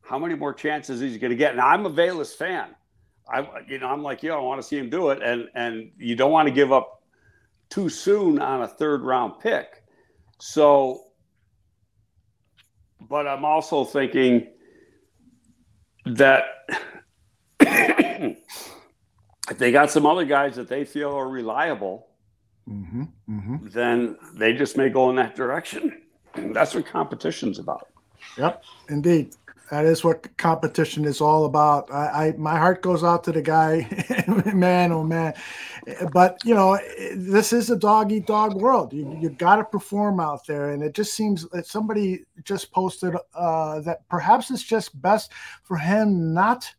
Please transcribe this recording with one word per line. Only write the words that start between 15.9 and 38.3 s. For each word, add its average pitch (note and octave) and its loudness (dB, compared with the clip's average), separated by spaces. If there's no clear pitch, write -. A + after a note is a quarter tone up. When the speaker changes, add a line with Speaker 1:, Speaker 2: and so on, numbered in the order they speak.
Speaker 1:
that C3+ 4
<coughs> - -
if - -2
they B2 4
got C#3+ 6
some D3 4
other E3+ 4
guys C#3 0
that A#2+ -10
they C3+ -4
feel C#3+ -6
are C3 -6
reliable, A#2+ -6
Speaker 2:
Mm-hmm, G#2 -10
mm-hmm. G#2+ -10
Speaker 1:
then A#2+ -2
they A2 2
just C3+ -2
may C3+ 2
go B2+ 4
in B2+ -2
that A#2+ -2
direction. - -6
That's - -2
what E3 -4
competition's - -6
about. - -10
Speaker 2:
Yep, D3+ -2
indeed. D3+ 0
That D3 -2
is E3 4
what D#3+ -2
competition D#3+ -2
is C#3+ -2
all D#3 4
about. D3 2
I, D3 -2
I, D#3+ -2
my D#3 -2
heart F3+ 4
goes F3 0
out E3+ 2
to E3+ -4
the D#3+ 0
guy, D#3+ 2
<laughs> G3+ 0
man, F3+ 4
oh D#3+ -2
man. D#3+ -2
But, F#3 6
you A#3 4
know, G3 6
this G3 2
is A#3 2
a A#3 2
dog G#3 4
eat G#3+ -2
dog G#3+ 2